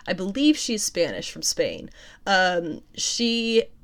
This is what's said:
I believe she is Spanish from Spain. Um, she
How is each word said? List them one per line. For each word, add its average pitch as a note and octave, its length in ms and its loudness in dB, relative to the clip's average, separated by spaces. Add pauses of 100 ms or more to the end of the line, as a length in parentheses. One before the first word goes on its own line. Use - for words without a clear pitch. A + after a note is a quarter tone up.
I F3+ 60 -2
believe G3+ 440 2
she - 180 -4
is G#3 100 -2
Spanish D#3 460 -2
from E3 120 -12
Spain. G2+ 480 -4 (340)
Um, F3+ 580 2 (120)
she A3+ 720 0 (200)